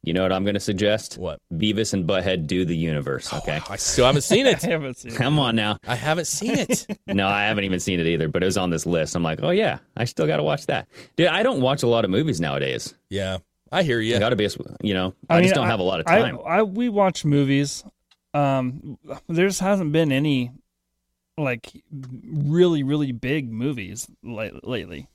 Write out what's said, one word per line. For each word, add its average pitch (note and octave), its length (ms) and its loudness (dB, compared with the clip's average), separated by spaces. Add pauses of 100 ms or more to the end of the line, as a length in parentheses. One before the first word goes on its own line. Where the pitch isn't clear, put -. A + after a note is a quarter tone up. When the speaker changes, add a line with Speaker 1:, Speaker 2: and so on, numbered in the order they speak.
Speaker 1:
You E2 100 -2
know F#2 100 2
what F#2 100 2
I'm F#2+ 120 0
gonna G2+ 160 0
suggest? G#2 560 0
Speaker 2:
What? D#2+ 240 -8 (140)
Speaker 1:
Beavis G#2+ 400 0
and F#2 120 0
Butthead F#2 400 0
Do F2+ 200 0
the E2 100 -2
Universe, D2+ 560 -4
Speaker 2:
Oh, D#2 60 -6
Speaker 1:
okay? D#2 220 -4 (100)
Speaker 2:
I G2 60 -8
still - 300 2
haven't C#3+ 160 4
seen B3 240 4
it. A3+ 180 4
Speaker 3:
<laughs> - 0 -
I A3+ 40 -2
haven't C#3 300 -4
seen A#2 160 -16
Speaker 1:
Come C3 240 2
Speaker 3:
it. C#3+ 40 4
Speaker 1:
on A#2 140 0
now. G#2 300 0
Speaker 2:
I B2 80 -2
haven't D3+ 320 -2
seen C4 320 -2
it. - 280 -2 (160)
Speaker 1:
<laughs> - 40 -18
No, G2 200 0
I G2+ 180 2
haven't G#2 200 0
even F#2 160 -2
seen F#2 180 -2
it E2 80 0
either, D#2+ 220 2
but E2+ 140 0
it F#2 40 2
was G2 120 0
on F#2 120 0
this D#2+ 160 -2
list. E2+ 300 0
I'm F2 60 0
like, D#2+ 200 -2
"Oh, D#2 80 0
yeah, F3+ 280 0 (180)
I A#2 80 -2
still D#3 220 -2
gotta D3+ 160 0
watch D3+ 240 -2
that." C3+ 200 -2 (300)
Dude, E3+ 120 4
I F3 140 2
don't A3+ 180 2
watch C3+ 220 2
a B2 40 2
lot A#2 180 4
of F#2 60 0
movies A2 300 0
nowadays. C#2 540 -4 (160)
Speaker 2:
Yeah, F#2+ 280 -4 (340)
I F#3 100 0
hear A#2+ 180 2
you. A2+ 160 0
Speaker 1:
I - 40 2
gotta A#2+ 160 2
be, G2+ 120 2 (340)
you G2+ 120 0
know, F#2 180 0 (160)
Speaker 3:
I E3 80 4
Speaker 1:
I F3 60 6
just F#3 80 6
Speaker 3:
mean, F#3 60 4
Speaker 1:
don't B2+ 100 2
Speaker 3:
I, G#2+ 40 2
Speaker 1:
have A2 100 0
a - 20 0
lot F#2+ 180 2
of D#3+ 60 -2
Speaker 3:
I, E3+ 140 6
Speaker 1:
time. - 260 -2
Speaker 3:
I, F#3 160 2
we G#3+ 260 -2
watch G3 360 2
movies. C#3+ 580 2 (500)
Um, C3+ 640 -2 (320)
there F3 200 2
just F#3 120 -4
hasn't F#3+ 320 0
been D#3+ 200 4
any, C3 400 0 (840)
like, B2+ 340 -4 (520)
really, D#3 600 2
really C#3 300 0
big C3 380 -2
movies A2 560 -6 (160)
la-, A2 260 -8 (140)
lately. F2 520 -8